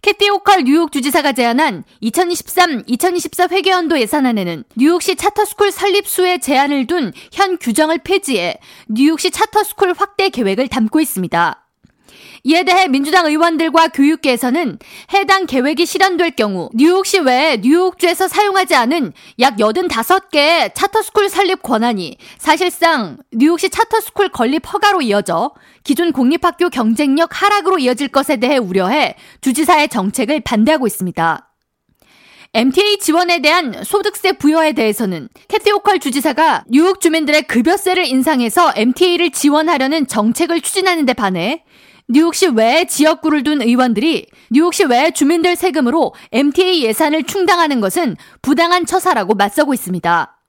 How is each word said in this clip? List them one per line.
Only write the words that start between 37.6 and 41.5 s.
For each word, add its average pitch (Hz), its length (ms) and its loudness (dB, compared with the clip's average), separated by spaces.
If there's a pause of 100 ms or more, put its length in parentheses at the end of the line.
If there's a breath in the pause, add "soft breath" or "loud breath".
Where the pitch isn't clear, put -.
인상해서 262 720 0
엠티에이를 339 540 0
지원하려는 294 760 0
정책을 285 540 0
추진하는 359 440 -2
데 247 80 0
반해 202 520 -4 (460 soft breath)